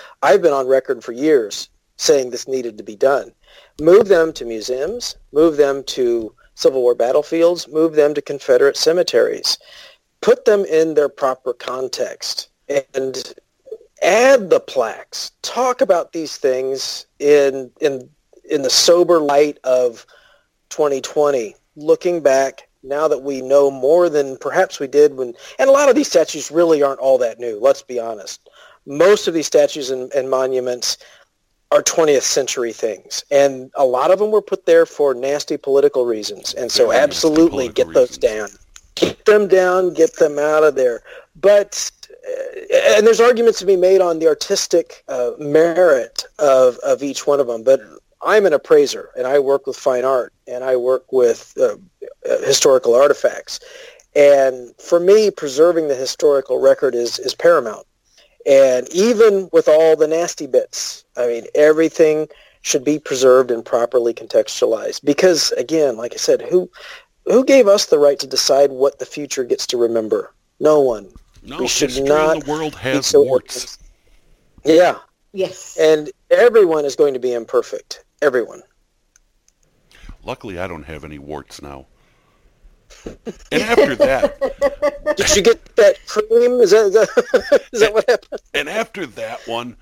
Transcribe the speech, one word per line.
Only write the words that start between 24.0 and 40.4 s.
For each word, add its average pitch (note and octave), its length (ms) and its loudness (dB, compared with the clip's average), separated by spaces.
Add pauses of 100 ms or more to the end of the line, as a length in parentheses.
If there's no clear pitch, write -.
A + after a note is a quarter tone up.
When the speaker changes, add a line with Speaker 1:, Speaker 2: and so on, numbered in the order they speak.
Speaker 1:
than C#3 280 -4
perhaps E3 420 -4
we C#3+ 80 -8
did C#3+ 280 4
when, B2+ 180 -8 (260)
and C4+ 100 2
a - 20 6
lot C#4+ 180 4
of A#3+ 60 4
these D4 140 0
statues D#3 420 -2
really D#3+ 300 2
aren't C#3 180 -2
all C3 180 2
that A2+ 220 -4
new, A#2 200 -10
let's C3+ 240 0
be A#2+ 160 -10
honest. A2+ 500 -14 (360)
Most E3+ 420 2
of F3 60 -4
these D#3+ 140 -4
statues D3 440 0
and, B2+ 220 -8
and C3+ 160 -4
monuments B2+ 680 -4 (720)
are D3 120 2
twentieth D3 400 0
century A#2+ 500 -4
things, - 580 -10
and C#3 440 0
a C#3+ 100 0
lot B2+ 260 0
of F#3+ 80 4
them G#3+ 120 -2
were G#3 100 2
put - 240 -8
there E3 200 4
for C#3+ 280 -2
nasty C#3 420 -6
political C#3 500 0
reasons, G#2+ 500 -8
and B2 160 -8
so A#2+ 160 2
Speaker 2:
Very G#2+ 100 2
nasty C3+ 60 4
Speaker 1:
absolutely D#3+ 460 2 (200)
Speaker 2:
political - 160 0
Speaker 1:
get E2 80 -16
those B2+ 240 2
Speaker 2:
reasons. - 0 -
Speaker 1:
down. G#2+ 320 -4 (460)
Get - 300 -4
them G#3 220 2
down, F#3 460 2
get D#3+ 240 0
them D3 220 0
out D3+ 240 0